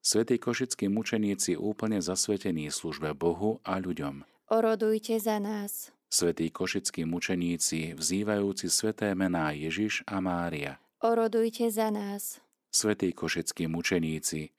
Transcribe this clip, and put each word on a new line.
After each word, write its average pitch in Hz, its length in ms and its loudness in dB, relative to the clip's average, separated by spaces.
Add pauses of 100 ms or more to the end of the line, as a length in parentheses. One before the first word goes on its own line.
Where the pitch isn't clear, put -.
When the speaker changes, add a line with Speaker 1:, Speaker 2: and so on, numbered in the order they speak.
Speaker 1:
Svätí 113 320 4
košickí 120 520 0
mučeníci 101 680 2
úplne 107 440 -2
zasvetení 87 680 0
službe 76 480 -4
Bohu 87 480 0
a 95 160 -2
ľuďom. 90 440 -4 (280)
Speaker 2:
Orodujte 220 640 2
za 214 240 0
nás. 208 560 -6 (160)
Speaker 1:
Svätí 82 400 2
košickí 90 560 -2
mučeníci, 85 880 0
vzývajúci 98 720 0
sveté 107 480 2
mená 87 340 2
Ježiš 82 540 -2
a 98 160 -4
Mária. 90 560 -2 (240)
Speaker 2:
Orodujte 226 720 2
za 220 160 0
nás. 202 500 -6 (320)
Speaker 1:
Svätí 101 400 2
košickí 82 560 -2
mučeníci, 80 920 0